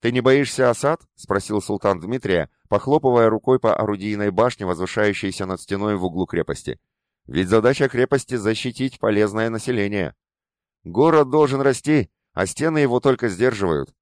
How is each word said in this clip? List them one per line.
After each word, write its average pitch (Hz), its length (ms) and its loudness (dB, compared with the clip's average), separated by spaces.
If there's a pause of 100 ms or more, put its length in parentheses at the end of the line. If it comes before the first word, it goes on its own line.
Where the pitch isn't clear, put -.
«Ты 117 100 0
не 123 100 0
боишься 131 480 2
осад?» 143 320 -2 (140)
спросил 98 440 -4
султан 98 400 -2
Дмитрия, 90 520 -2 (180)
похлопывая 123 600 2
рукой 123 280 2
по 110 160 2
орудийной 104 540 -2
башне, 107 380 0
возвышающейся 92 800 -2
над 92 120 -6
стеной 101 360 -4
в 92 100 -4
углу 87 220 -4
крепости. - 520 -6 (460)
«Ведь 87 240 -4
задача 120 400 2
крепости — 127 460 -2
защитить 117 640 -4
полезное 107 500 0
население». 104 640 -4 (720)
Город 139 480 4
должен 139 300 2
расти, 139 500 0 (220)
а 95 120 -2
стены 156 320 -4
его 123 220 2
только 123 300 2
сдерживают. 95 720 -2